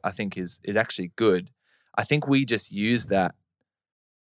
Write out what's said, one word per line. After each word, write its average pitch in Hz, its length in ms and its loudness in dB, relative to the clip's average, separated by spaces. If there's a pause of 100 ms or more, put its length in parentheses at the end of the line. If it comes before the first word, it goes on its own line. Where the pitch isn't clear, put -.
I 98 80 -4
think, 98 260 -6
is, 90 260 -8
is 101 140 -4
actually 101 380 -2
good. 95 340 2 (480)
I 110 60 0
think 147 240 0
we 139 180 4
just 117 260 -2
use 107 360 0
that 92 260 2 (960)